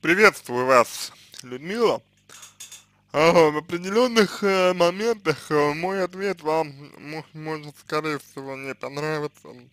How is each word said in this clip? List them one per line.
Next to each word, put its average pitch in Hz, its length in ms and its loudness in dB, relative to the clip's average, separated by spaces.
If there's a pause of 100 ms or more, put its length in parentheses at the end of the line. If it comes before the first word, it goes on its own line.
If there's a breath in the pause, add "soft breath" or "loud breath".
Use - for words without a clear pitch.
Приветствую 160 640 2
вас, - 480 4 (300 loud breath)
Людмила. 147 580 -2 (1080 loud breath)
А, 160 400 6
в 151 60 -4
определенных, 196 880 0
э, 185 300 2
моментах, 180 760 -2
э, 147 240 2
мой 185 280 -4
ответ 185 380 -6
вам 156 280 -2 (280)
мо-, 151 360 -14
может, 156 440 -12
скорее 156 400 -6
всего, 135 380 -14
не 135 180 -12
понравиться. 147 760 -8 (240)